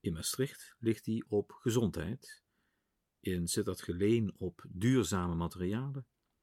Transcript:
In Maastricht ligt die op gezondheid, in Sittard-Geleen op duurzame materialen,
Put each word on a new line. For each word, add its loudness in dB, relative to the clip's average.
In -4
Maastricht -6
ligt 0
die -4
op 0
gezondheid, -2
in -2
Sittard-Geleen 0
op -6
duurzame 2
materialen, -2